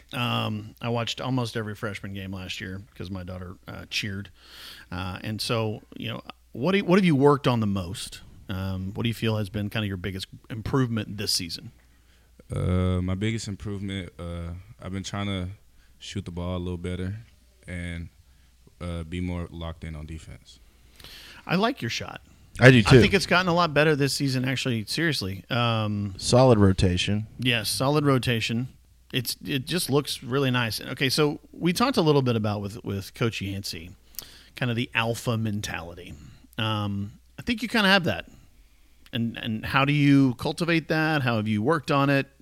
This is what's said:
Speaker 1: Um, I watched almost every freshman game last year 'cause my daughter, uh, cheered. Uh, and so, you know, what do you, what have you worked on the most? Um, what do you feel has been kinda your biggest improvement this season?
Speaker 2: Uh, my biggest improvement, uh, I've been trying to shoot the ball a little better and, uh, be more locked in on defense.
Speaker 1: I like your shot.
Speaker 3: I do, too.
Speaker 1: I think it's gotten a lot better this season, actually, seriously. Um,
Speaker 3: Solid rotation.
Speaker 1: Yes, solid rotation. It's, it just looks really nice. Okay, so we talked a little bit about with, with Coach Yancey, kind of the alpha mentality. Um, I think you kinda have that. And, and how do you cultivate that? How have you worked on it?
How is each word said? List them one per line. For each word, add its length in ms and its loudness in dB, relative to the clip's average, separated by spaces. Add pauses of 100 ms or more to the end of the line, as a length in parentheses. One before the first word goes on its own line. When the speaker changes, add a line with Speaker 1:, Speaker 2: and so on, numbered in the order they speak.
(140)
Speaker 1:
Um, 680 -2
I 80 -4
watched 300 -2
almost 380 -2
every 180 -6
freshman 380 -8
game 180 -8
last 300 -8
year 200 -10 (140)
'cause 160 -10
my 120 -8
daughter, 320 -12 (120)
uh, 220 -14
cheered. 400 -6 (640)
Uh, 320 -6
and 180 -4
so, 400 -2 (160)
you 100 -8
know, 140 -10 (320)
what 180 -2
do 80 4
you, 60 -2
what 120 6
have 80 6
you 100 6
worked 320 6
on 120 4
the 80 2
most? 540 -4 (260)
Um, 460 -4
what 100 -4
do 60 2
you 40 -2
feel 240 0
has 120 -2
been 200 -4
kinda 180 -2
your 100 -2
biggest 300 -8 (220)
improvement 680 -2
this 160 -2
season? 380 -6 (840)
Speaker 2:
Uh, 480 0
my 140 -2
biggest 320 -4
improvement, 720 -8
uh, 320 -8 (300)
I've 120 -10
been 100 -6
trying 240 -6
to 220 -4 (500)
shoot 260 -8
the 60 -12
ball 260 -4
a 20 -4
little 180 -6
better 400 -6 (500)
and, 420 -8 (680)
uh, 240 -6
be 180 -6
more 300 -4
locked 320 -10
in 120 -10
on 100 -12
defense. 540 -16 (840)
Speaker 1:
I 100 -2
like 260 0
your 80 -2
shot. 320 -8 (380)
Speaker 3:
I 100 12
do, 140 8
too. 140 8
Speaker 1:
I 40 12
think 140 6
it's 100 2
gotten 220 2
a 60 2
lot 200 2
better 220 4
this 180 0
season, 320 0
actually, 400 -2
seriously. 640 -2
Um, 680 0
Speaker 3:
Solid 420 6
rotation. 640 4 (140)
Speaker 1:
Yes, 280 0
solid 380 2
rotation. 640 2 (440)
It's, 320 -4
it 220 -4
just 240 -4
looks 320 0
really 300 0
nice. 280 -2
Okay, 300 -4
so 300 2 (120)
we 220 0
talked 240 2
a 60 4
little 180 6
bit 140 2
about 260 0
with, 240 -8
with 300 -6
Coach 260 -2
Yancey, 480 -8 (640)
kind 140 -2
of 80 0
the 160 -2
alpha 420 0
mentality. 760 -6 (460)
Um, 540 -2 (260)
I 20 -12
think 220 -4
you 40 -6
kinda 220 2
have 140 4
that. 240 -4 (840)
And, 260 -2
and 280 -6
how 200 4
do 80 2
you 420 6
cultivate 540 0
that? 340 2
How 140 4
have 100 0
you 160 2
worked 280 0
on 200 4
it? 160 2 (140)